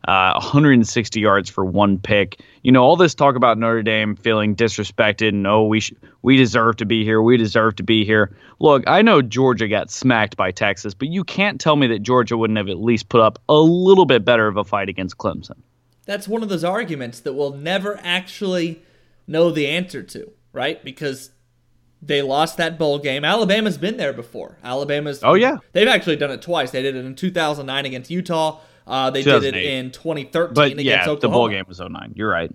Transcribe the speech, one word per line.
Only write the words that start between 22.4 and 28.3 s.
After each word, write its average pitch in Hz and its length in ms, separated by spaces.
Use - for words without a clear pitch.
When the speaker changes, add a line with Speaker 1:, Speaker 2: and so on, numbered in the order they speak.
Speaker 2:
that 165 220
bowl 147 180
game. 143 260
Alabama's 202 540
been 185 200
there 147 160
before. - 500
Alabama's 143 600
Speaker 1:
Oh, 143 120
yeah. 254 220
Speaker 2:
they've 208 140
actually 190 280
done 143 160
it 123 100
twice. 156 300
They 131 100
did 135 140
it 127 100
in 131 100
two 180 160
thousand 151 360
nine 135 180
against 127 240
Utah. 165 500